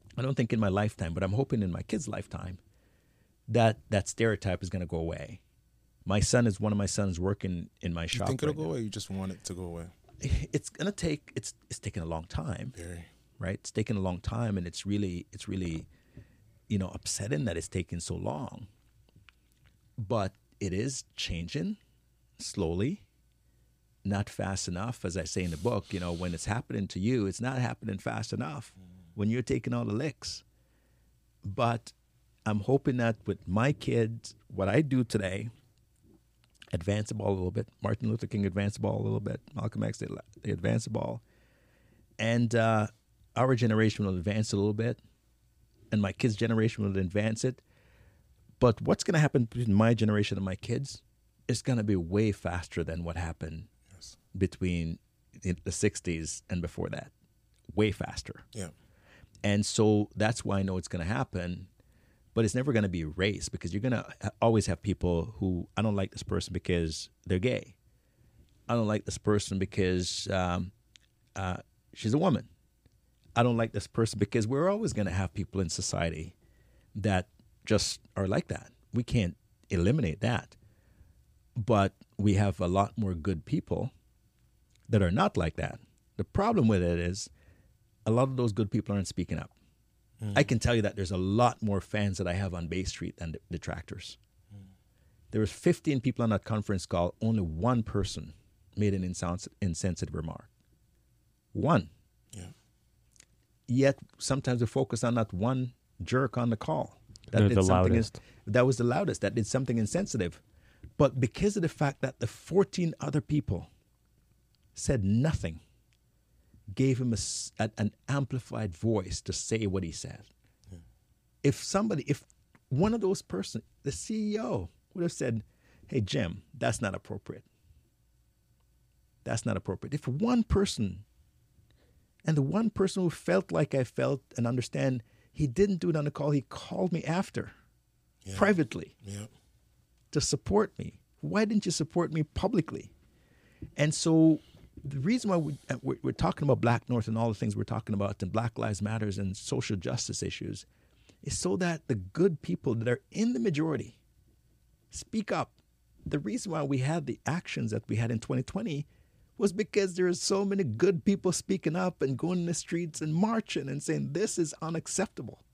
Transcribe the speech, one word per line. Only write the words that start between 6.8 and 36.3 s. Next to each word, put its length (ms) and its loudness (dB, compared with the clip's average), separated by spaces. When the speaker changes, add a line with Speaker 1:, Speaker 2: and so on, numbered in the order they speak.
Speaker 1:
sons 340 0
working 500 -2
in 120 -2
my 100 -4
Speaker 2:
You 60 -4
Speaker 1:
shop 180 -2
Speaker 2:
think 160 -2
it'll 100 2
Speaker 1:
right 40 -10
Speaker 2:
go 60 -4
Speaker 1:
now. 80 -4
Speaker 2:
away? 100 -4
You 80 -4
just 200 -10
want 220 -6
it 140 -14
to 80 -8
go 100 -8
away? 220 -8
Speaker 1:
It's 480 -2
gonna 220 -4
take, 440 -6
it's, 180 -10
it's 100 -12
taken 240 -6
a 20 -6
long 200 -4
time. 500 -6
Speaker 2:
Very. 300 -12
Speaker 1:
Right? 180 -4
It's 160 -12
taken 240 -2
a 60 0
long 180 -2
time, 380 -2
and 100 -4
it's 180 -10
really, 460 -2
it's 160 -16
really, 380 -4
you 100 0
know, 160 0
upsetting 520 -4
that 100 -2
it's 140 -6
taken 320 -4
so 140 -6
long. 520 -8
But 360 -2
it 140 -4
is 320 -4
changing 640 -6
slowly, 680 -2
not 260 -2
fast 380 -4
enough. 380 -6
As 100 -4
I 80 -2
say 200 -2
in 80 -2
the 60 -4
book, 360 -2
you 80 -2
know, 100 -4
when 220 -4
it's 120 -8
happening 440 -4
to 100 -8
you, 280 2
it's 140 -4
not 180 -2
happening 380 -4
fast 360 -6
enough 440 -6
Speaker 2:
Mm. 60 -20
Speaker 1:
when 140 2
you're 120 2
taking 320 -2
all 120 -2
the 80 -2
licks. 500 -6
But 480 0
I'm 160 0
hoping 360 2
that 280 2
with 220 -4
my 240 2
kids, 640 -2
what 200 -2
I 140 4
do 220 2
today, 460 -2